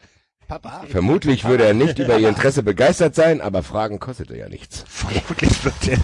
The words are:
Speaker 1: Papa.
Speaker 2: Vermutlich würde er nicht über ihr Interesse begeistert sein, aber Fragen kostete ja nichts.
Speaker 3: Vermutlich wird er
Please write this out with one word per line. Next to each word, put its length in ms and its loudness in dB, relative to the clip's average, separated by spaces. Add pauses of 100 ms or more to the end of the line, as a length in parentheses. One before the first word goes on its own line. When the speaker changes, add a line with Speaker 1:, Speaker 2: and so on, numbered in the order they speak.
(480)
Speaker 1:
Papa. 420 -14
Speaker 2:
Vermutlich 540 2
würde 220 4
er 80 6
nicht 260 2
über 180 2
ihr 120 4
Interesse 340 0
begeistert 500 2
sein, 280 4
aber 200 -4
Fragen 380 -6
kostete 380 -12
ja 100 -14
nichts. 400 -16
Speaker 3:
Vermutlich 760 -4
wird 240 -4
er 140 0